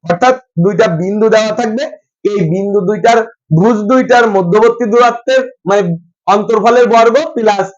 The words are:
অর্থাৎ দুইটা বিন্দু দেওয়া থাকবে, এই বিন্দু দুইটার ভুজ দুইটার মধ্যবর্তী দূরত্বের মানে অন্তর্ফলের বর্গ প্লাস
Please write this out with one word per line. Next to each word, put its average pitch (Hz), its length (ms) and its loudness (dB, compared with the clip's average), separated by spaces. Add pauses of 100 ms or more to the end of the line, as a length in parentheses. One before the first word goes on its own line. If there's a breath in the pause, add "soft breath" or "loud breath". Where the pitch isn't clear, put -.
অর্থাৎ 254 300 0 (300)
দুইটা 208 220 2 (140)
বিন্দু 208 280 -2
দেওয়া 214 320 2
থাকবে, 233 240 -4 (460)
এই 202 100 -2 (120)
বিন্দু 196 260 -2 (100)
দুইটার 214 300 0 (360)
ভুজ 214 220 2 (140)
দুইটার 247 340 2 (100)
মধ্যবর্তী 214 580 0
দূরত্বের 240 480 0 (260)
মানে 202 160 0 (440)
অন্তর্ফলের 220 680 2
বর্গ 233 220 4 (180)
প্লাস 202 320 -2 (100)